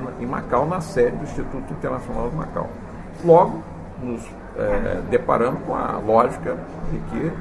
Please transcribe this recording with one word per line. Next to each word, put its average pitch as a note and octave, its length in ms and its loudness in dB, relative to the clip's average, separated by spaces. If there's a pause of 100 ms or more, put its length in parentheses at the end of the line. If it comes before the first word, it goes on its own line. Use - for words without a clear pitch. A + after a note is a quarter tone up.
(220)
em A#2 40 -4
Macau, C3 400 0
na F3+ 140 -2
sede B2+ 380 2
do D3+ 60 -4
Instituto C3 500 -6
Internacional B2 560 -4
de D3+ 80 -4
Macau. - 320 -4 (560)
Logo, F3 360 8 (400)
nos, A#2+ 240 -6 (300)
eh, G#2 540 0
deparamos - 560 2
com - 100 -2
a - 220 -2
lógica A2 580 4 (360)
de D#3 80 -2
que - 420 -2